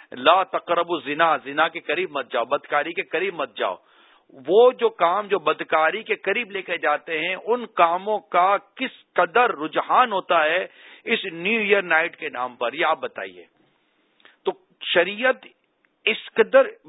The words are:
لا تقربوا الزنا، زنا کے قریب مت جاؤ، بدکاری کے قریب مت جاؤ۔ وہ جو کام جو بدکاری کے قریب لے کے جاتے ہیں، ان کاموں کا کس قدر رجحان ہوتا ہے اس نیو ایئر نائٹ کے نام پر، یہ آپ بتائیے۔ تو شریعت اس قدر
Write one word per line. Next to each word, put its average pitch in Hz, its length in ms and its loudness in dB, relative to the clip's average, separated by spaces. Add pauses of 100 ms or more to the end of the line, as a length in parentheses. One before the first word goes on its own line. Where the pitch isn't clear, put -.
(120)
لا 156 320 4
تقربوا 170 540 -2
الزنا، 147 460 0
زنا 147 240 0
کے 165 120 -12
قریب 156 320 -6
مت 135 200 -8
جاؤ، 117 140 -2
بدکاری 147 480 -4
کے 190 80 -6
قریب 175 340 -4
مت 135 220 -8
جاؤ۔ 104 180 -4 (720)
وہ 233 320 8
جو 226 100 2
کام 190 380 0
جو 190 120 0
بدکاری 160 640 0
کے 214 120 -4
قریب 196 360 -4
لے 196 100 -8
کے 180 160 -8
جاتے 151 420 -4
ہیں، 180 160 -4
ان 226 300 -4 (100)
کاموں 185 440 2
کا 190 380 2 (180)
کس 247 200 -8 (180)
قدر 185 440 2
رجحان 160 540 0
ہوتا 175 340 2
ہے 180 200 0 (380)
اس 220 220 -2
نیو 185 340 -4
ایئر 202 220 2
نائٹ 165 360 0
کے 156 120 -12
نام 123 260 -6
پر، 120 180 -4
یہ 160 120 -2
آپ 151 140 0
بتائیے۔ 98 460 -12 (1000)
تو 190 80 -2 (420)
شریعت 208 520 0 (600)
اس - 280 -4
قدر 233 340 4 (220)